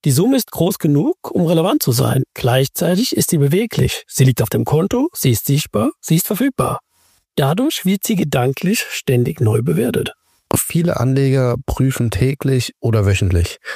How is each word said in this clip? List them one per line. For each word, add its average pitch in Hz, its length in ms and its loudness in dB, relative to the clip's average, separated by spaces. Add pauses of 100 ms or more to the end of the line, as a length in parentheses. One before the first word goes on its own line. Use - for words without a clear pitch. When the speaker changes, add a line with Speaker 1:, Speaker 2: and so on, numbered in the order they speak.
Speaker 1:
Die 147 60 2
Summe 202 260 2
ist - 140 -2
groß 180 280 -2
genug, 165 520 0
um 175 160 0
relevant 180 360 2
zu 143 80 0
sein. 123 320 0 (120)
Gleichzeitig 165 840 0
ist - 140 -2
sie 170 80 2
beweglich. 143 680 0
Sie - 180 2
liegt 127 180 2
auf 110 80 -2
dem - 160 -2
Konto, 202 480 0
sie - 160 0
ist - 160 -2
sichtbar, 156 460 0 (100)
sie 160 140 0
ist - 100 -2
verfügbar. - 540 -2 (540)
Dadurch 175 520 0
wird 196 180 0
sie 226 100 0
gedanklich 151 680 0 (100)
ständig 127 500 -2
neu 117 220 2
bewertet. 170 500 -2 (420)
Speaker 2:
Viele - 460 -2
Anleger 131 640 2
prüfen 127 460 0
täglich 135 680 -2
oder 110 280 2
wöchentlich. 90 500 2 (200)